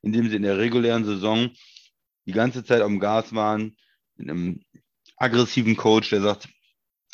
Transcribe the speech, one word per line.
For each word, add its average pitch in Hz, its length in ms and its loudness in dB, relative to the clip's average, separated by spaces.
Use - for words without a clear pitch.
indem 113 280 0
sie 107 80 -2
in 101 60 -2
der 98 160 0
regulären 117 440 0
Saison 107 460 -2
die 95 80 -8
ganze 120 300 -2
Zeit 120 180 2
am 101 200 0
Gas 110 340 -2
waren, 107 400 -2
mit - 140 -12
einem 87 320 -6
aggressiven 117 580 2
Coach, 110 340 4
der 101 120 2
sagt, 101 280 -2